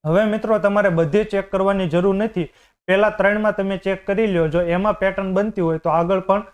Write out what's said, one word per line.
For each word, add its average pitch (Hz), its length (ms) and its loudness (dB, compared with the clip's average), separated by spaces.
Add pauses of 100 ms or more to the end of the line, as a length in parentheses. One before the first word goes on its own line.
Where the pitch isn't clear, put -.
હવે 185 180 2
મિત્રો, 220 340 0
તમારે 202 320 2
બધી 165 340 2
ચેક 196 260 -4
કરવાની 190 380 0
જરૂર 180 260 0
નથી. 196 380 -4 (340)
પહેલા 202 240 2
ત્રણમાં 208 460 0
તમે 196 220 -4
ચેક 190 280 -4
કરી 202 200 0
લ્યો. 165 220 0
જો 170 120 0
એમાં 180 380 0
પેટર્ન 190 360 -2
બનતી 208 260 -2
હોય 165 180 0
તો 160 120 -4
આગળ 170 300 0
પણ 196 220 0 (120)